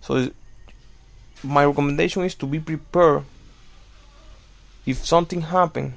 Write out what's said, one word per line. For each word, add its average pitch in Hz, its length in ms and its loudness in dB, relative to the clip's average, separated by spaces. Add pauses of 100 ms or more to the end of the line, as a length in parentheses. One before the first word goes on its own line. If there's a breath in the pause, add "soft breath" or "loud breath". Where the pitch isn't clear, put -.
So - 160 -6
is-, 127 140 -2 (1120)
my 143 220 2
recommendation 143 600 0
is 180 120 -4
to - 100 -8
be 147 140 -4
prepared 156 640 2 (1600)
if 131 180 -4
something 170 380 0
happen 156 540 -2